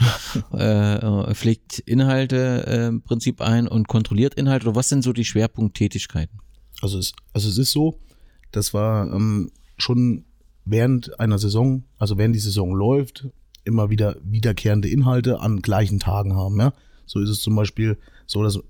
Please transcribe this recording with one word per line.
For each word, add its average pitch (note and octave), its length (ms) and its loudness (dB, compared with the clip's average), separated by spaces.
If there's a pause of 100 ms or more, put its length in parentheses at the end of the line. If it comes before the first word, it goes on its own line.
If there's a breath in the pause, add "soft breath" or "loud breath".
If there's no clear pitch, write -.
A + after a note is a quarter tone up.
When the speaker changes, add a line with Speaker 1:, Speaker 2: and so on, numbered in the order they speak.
(180 loud breath)
Speaker 1:
<laughs> - 360 -8
äh, G#2 420 2
äh, G#2 400 0
pflegt - 440 -2
Inhalte, C3 880 0
äh, A#2 200 0
im A#2 140 -4
Prinzip - 380 -4
ein A#2 280 2
und A2 200 0
kontrolliert A2 460 0
Inhalte. C3+ 340 0
Oder G#2+ 80 0
was B2+ 140 0
sind C#3 140 2
so B2 100 0
die A2+ 120 -2
Schwerpunkttätigkeiten? G#2+ 1120 -2 (420)
Speaker 2:
Also G2+ 160 -2
es, - 160 -6 (200)
also G#2+ 140 0
es G2 100 -2
ist C3 140 2
so, D#3 280 0 (520 soft breath)
dass - 220 -2
wir, G#2+ 400 0
ähm, G#2 380 0 (260)
schon B2 480 0 (400)
während A#2 540 0
einer G#2+ 180 2
Saison, A#2 460 0 (140)
also G#2 200 -2
während A2+ 180 2
die G#2+ 40 0
Saison G2+ 340 -2
läuft, B2+ 540 0 (380)
immer G#2+ 240 2
wieder G#2+ 340 0
wiederkehrende G#2+ 640 0
Inhalte B2+ 520 2
an G#2 200 -2
gleichen G2+ 380 0
Tagen G2 360 0
haben. G2 240 0
Ja? C3+ 140 2 (320 soft breath)
So - 140 -4
ist G2+ 100 0
es G#2 120 -4
zum A2 140 0
Beispiel G#2+ 440 -2 (260 soft breath)
so, - 160 -4
dass, G#2 180 0 (100)